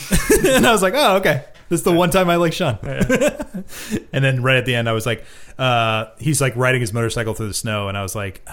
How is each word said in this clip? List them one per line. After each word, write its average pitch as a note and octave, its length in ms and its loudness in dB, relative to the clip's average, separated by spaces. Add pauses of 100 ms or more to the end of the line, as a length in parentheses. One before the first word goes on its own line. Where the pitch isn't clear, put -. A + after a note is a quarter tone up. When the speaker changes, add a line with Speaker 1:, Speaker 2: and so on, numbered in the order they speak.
Speaker 1:
<laughs> - 40 -12 (420)
And B3 200 4
I A#3+ 60 6
was G3+ 100 4
like, F#3+ 140 2
"Oh, A#3 220 4
okay. D3+ 260 0 (240)
This E3+ 120 0
is - 40 -8
the F#3 80 4
one F3 180 4
time F#3 200 2
I E3+ 60 4
like E3+ 180 0
Sean." C3 280 -2
Speaker 2:
Yeah. A#3+ 640 0
Speaker 1:
<laughs> - 40 -18 (600)
And C3+ 120 0
then C3 180 0
right C3 140 2
at B2 100 0
the B2+ 80 0
end, A#2 140 -2
I A2+ 40 0
was A2+ 120 -2
like, A2+ 200 -4 (340)
uh, A2+ 480 0 (120)
he's, D3 220 -2
like, B2+ 160 0
riding B2+ 240 2
his A2 120 -4
motorcycle A2+ 420 -2
through G#2+ 140 -6
the F#2+ 60 -8
snow, G#2 340 -4
and G2 100 -6
I G2+ 40 -6
was F#2+ 120 -8
like, G2+ 280 -8 (100)